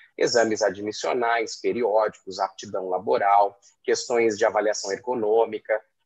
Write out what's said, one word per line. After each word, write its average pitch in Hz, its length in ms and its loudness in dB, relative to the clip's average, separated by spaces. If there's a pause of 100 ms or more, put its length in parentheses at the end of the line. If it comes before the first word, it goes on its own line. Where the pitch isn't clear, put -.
(180)
exames 110 420 2
admissionais, 113 960 -2
periódicos, 104 840 -2
aptidão 95 520 -6
laboral, 101 680 2 (240)
questões 117 540 0
de 104 80 0
avaliação 104 480 0
ergonômica, 110 880 -2 (240)